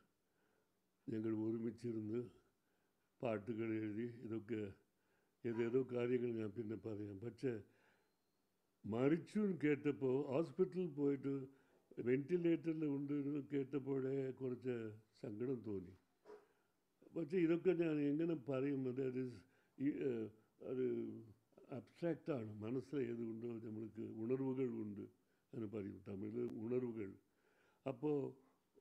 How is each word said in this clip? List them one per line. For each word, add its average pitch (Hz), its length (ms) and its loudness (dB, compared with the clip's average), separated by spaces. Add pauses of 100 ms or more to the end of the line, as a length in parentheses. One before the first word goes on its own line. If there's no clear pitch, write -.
(1080)
ഞങ്ങൾ 110 420 0
ഒരുമിച്ചിരുന്ന് 113 800 -2 (920)
പാട്ടുകൾ 110 500 0
എഴുതി, 110 480 -2
ഇതൊക്കെ 107 520 -4 (760)
ഏതേതോ 117 340 4 (100)
കാര്യങ്ങൾ 120 400 2
ഞാൻ 110 180 0
പിന്നെ 107 260 -4
പറയാം. 101 440 -6
പക്ഷേ 117 400 -2 (1300)
മരിച്ചു 139 520 2
എന്ന് 196 260 2
കേട്ടപ്പോൾ, 143 640 2
ഹോസ്പിറ്റലിൽ 175 600 2
പോയിട്ട് 139 600 0 (520)
വെന്റിലേറ്ററിൽ 156 880 4
ഉണ്ട് 143 280 0
എന്ന് 143 300 0 (100)
കേട്ടപ്പോഴേ 135 760 0
കുറച്ച് 120 640 -2 (280)
സങ്കടം 123 400 -2
തോന്നി. 95 360 -4 (1200)
പക്ഷേ 165 200 0
ഇതൊക്കെ 170 360 6
ഞാൻ 165 280 4
എങ്ങനെ 151 340 4
പറയും? 135 500 0
That 127 300 0
is, 127 180 -2 (480)
ഈ, 139 100 4
ഏഹ്, 123 380 0 (380)
അത് 120 460 0 (580)
അബ്സ്ട്രാക്റ്റാണ്. 123 880 -4
മനസ്സിൽ 127 380 -2
ഏതുകൊണ്ടോ 117 480 -2
നമ്മൾക്ക് 110 540 -6
ഉണർവുകൾ 127 640 0
ഉണ്ട് 110 360 -2 (540)
എന്ന് 113 120 -2
പറയും 101 420 -4
തമിഴിൽ, 107 440 -2
ഉണർവുകൾ. 113 600 -2 (760)
അപ്പോൾ 135 440 0 (480)